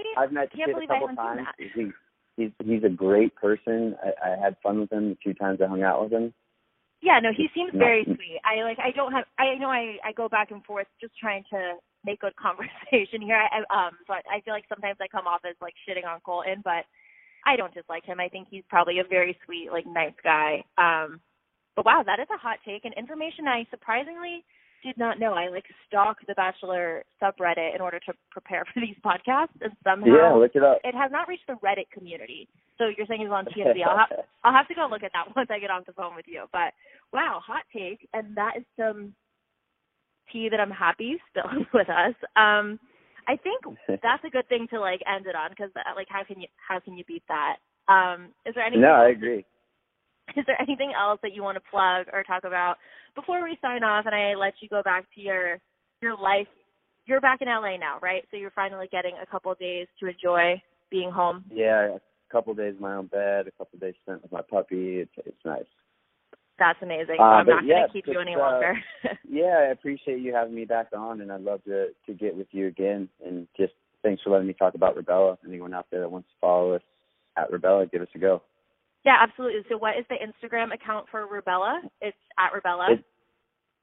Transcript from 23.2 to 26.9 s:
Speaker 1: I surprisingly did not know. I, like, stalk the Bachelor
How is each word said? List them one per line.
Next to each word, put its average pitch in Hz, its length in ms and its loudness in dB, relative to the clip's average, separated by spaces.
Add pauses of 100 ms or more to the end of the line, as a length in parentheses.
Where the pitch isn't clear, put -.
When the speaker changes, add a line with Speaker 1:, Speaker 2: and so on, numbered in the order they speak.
Speaker 1:
I 233 240 0
surprisingly 339 720 -6 (400)
did 262 140 -10
not 233 220 -2
know. 220 140 0
I, 175 160 -2
like, 185 160 -10 (220)
stalk 208 300 2 (100)
the 202 60 -6
Bachelor 180 680 -4 (180)